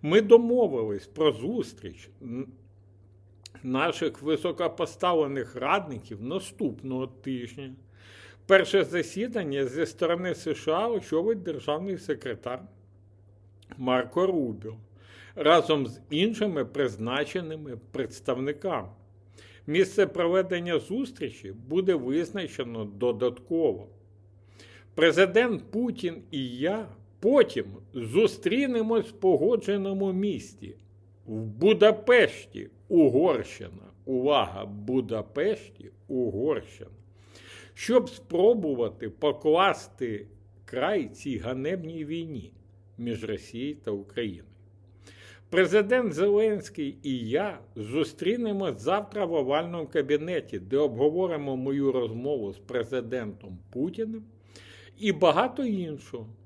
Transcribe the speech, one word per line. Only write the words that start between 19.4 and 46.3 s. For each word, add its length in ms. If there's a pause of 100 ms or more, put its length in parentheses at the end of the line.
Місце 400
проведення 720
зустрічі 760 (160)
буде 260
визначено 920
додатково. 1000 (1080)
Президент 760
Путін 600
і 180
я 400 (320)
потім 460 (280)
зустрінемось 1120
в 60
погодженому 1000
місті 640 (500)
в 140
Будапешті, 1300 (180)
Угорщина. 1040 (120)
Увага, 640
Будапешті, 1200 (180)
Угорщина! 800 (840)
Щоб 340
спробувати 1000
покласти 1160 (380)
край 440
цій 300
ганебній 640
війні 480 (460)
між 260
Росією 600
та 60
Україною. 640 (1000)
Президент 600
Зеленський 880